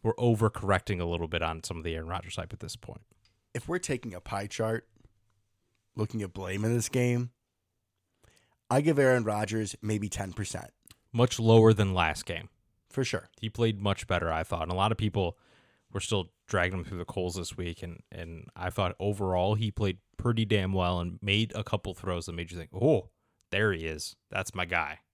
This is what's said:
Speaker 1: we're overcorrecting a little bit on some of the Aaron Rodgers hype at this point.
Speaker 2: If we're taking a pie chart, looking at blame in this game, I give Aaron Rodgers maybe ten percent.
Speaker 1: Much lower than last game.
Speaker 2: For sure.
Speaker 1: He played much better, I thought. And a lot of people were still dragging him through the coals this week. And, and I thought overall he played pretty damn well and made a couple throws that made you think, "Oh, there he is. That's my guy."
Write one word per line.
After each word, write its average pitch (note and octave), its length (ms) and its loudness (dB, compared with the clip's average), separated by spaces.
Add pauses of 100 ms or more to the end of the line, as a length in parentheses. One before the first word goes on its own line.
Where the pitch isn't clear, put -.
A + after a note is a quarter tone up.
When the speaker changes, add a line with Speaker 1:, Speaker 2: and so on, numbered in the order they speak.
Speaker 1:
we're A2+ 120 0
overcorrecting G#2 840 2
a F2 40 -2
little E2+ 240 -2
bit E2 140 -4
on D#2+ 200 -4
some E2+ 160 -10
of D#2+ 60 -10
the E2 100 -4
Aaron D#2+ 140 -8
Rodgers F2 280 -8
hype E2 160 -10
at - 80 -16
this - 160 -12
point. - 260 -16 (520)
Speaker 2:
If - 140 -8
we're F3 100 -2
taking B2+ 360 -4
a F2+ 60 -12
pie G2+ 260 -6
chart, A2+ 420 -4 (1040)
looking G#2+ 280 -4
at F#2 100 -8
blame F#2+ 320 -4
in A#2 100 2
this A#2 140 -2
game, B2 420 0 (1400)
I C3 100 4
give D3 180 4
Aaron B2+ 260 6
Rodgers G#2+ 580 -2
maybe G#2 260 -2
ten G2 240 -8
percent. - 380 -8 (420)
Speaker 1:
Much A#2+ 260 2
lower A2+ 340 10
than G2 220 4
last D#2+ 320 0
game. E2 220 -8 (420)
Speaker 2:
For C3+ 140 -2
sure. - 240 -4 (100)
Speaker 1:
He A2 120 -6
played A2+ 300 0
much G2+ 260 0
better, E2+ 260 0
I D#2+ 100 0
thought. E2 200 -4
And E2 100 -4
a F2+ 40 -2
lot G2 140 4
of A2+ 80 0
people G2 400 -2 (540)
were G2+ 80 -4
still F#2+ 320 -2 (160)
dragging F#2 300 0
him F2 60 -6
through F2+ 140 -8
the F2 60 -6
coals F2+ 320 -4
this F2 200 -8
week. F2 260 -8
And, E2+ 280 -12
and E2 460 -14
I F2+ 140 -4
thought F#2 280 -2
overall G2 560 0
he G#2+ 160 0
played G2 280 -2 (180)
pretty A2+ 280 0
damn G2 280 2
well F2+ 260 2
and F2 240 -6
made G#2 320 2
a G#2 80 -4
couple F#2+ 320 -4
throws F2 320 -4
that E2+ 60 -10
made E2+ 180 -8
you F2 80 -12
think, D#2+ 160 -14
"Oh, A#2 360 2 (400)
there G2+ 220 2
he E2 140 -4
is. - 300 -8 (140)
That's - 240 -4
my F#2 100 -2
guy." E2 360 -2 (140)